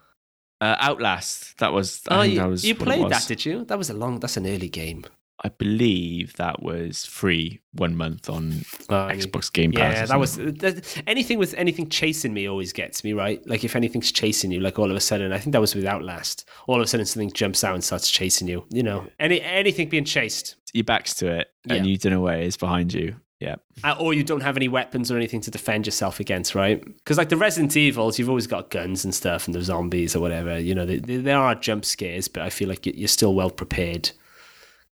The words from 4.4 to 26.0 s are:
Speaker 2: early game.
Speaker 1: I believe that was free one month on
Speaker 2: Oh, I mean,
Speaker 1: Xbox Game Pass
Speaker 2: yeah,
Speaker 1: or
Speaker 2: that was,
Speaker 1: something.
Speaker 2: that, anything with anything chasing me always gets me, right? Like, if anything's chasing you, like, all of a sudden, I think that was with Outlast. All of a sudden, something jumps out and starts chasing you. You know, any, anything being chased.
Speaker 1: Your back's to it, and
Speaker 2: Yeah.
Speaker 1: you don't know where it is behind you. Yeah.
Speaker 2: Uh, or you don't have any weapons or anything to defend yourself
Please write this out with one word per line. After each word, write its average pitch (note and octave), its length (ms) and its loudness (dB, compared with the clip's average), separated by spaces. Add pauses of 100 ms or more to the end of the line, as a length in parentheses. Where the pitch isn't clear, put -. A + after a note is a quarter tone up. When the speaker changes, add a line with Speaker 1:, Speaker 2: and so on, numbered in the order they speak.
Speaker 2:
early F#2 220 -2
game. E2 360 -6 (400)
Speaker 1:
I G#2 40 -4
believe F#2 840 0
that - 280 -4
was E2+ 420 -6
free E2+ 560 0 (120)
one E2+ 240 0
month D#2+ 340 -4
on D#2+ 340 -4 (240)
Speaker 2:
Oh, G2+ 60 2
I G2 220 0
mean, G2 100 -6
Speaker 1:
Xbox - 260 -6
Game E2 200 4
Pass - 240 2
Speaker 2:
yeah, A2 80 0
Speaker 1:
or - 20 0
Speaker 2:
that C3+ 140 4
was, C3 140 2
Speaker 1:
something. D3 240 -4
Speaker 2:
that, F3+ 500 -4
anything A#3 320 2
with F3+ 140 2
anything E3+ 340 0
chasing D#3 440 0
me G2+ 140 -2
always G2 260 -4
gets - 300 -6
me, G#2+ 100 -2
right? G2+ 360 -2
Like, A#2 160 -2
if A2+ 100 -4
anything's A#2 380 0
chasing G#2 400 0
you, F2+ 80 0
like, F#2+ 180 0
all G#2 100 4
of F#2+ 80 2
a G2 40 -2
sudden, G2 320 0
I G2 60 -2
think B2+ 160 -4
that A#2 60 6
was G#2 140 4
with G2 100 0
Outlast. F2+ 600 -4 (240)
All B2+ 80 4
of A#2+ 60 4
a A2 40 2
sudden, A2 200 0
something G#2 260 -2
jumps G2 320 0
out F#2+ 100 0
and F2+ 80 -2
starts - 260 -2
chasing F#2 380 2
you. F2 240 -4
You B2 140 0
know, G2+ 240 -2 (100)
any, D#3+ 220 2
anything F3+ 480 2
being D#3 160 0
chased. - 500 -2 (200)
Speaker 1:
Your A2+ 100 2
back's - 300 2
to - 120 -2 (140)
it, - 80 -4 (200)
and F#2+ 180 2
Speaker 2:
Yeah. G2 40 4
Speaker 1:
you F#2+ 80 2
don't F#2+ 140 2
know F#2 80 4
where F2 200 2
it F2 60 0
is F2+ 100 -2
behind F2 380 0
you. E2 220 -2 (240)
Yeah. - 160 -6 (260)
Speaker 2:
Uh, D3 160 0
or D#3+ 160 2
you D3 80 4
don't D3 200 0
have C3+ 140 -2
any C3 120 2
weapons B2+ 420 -2
or B2 60 2
anything A#2 240 -2
to A2 100 -8
defend G#2+ 360 -2
yourself G2 340 -2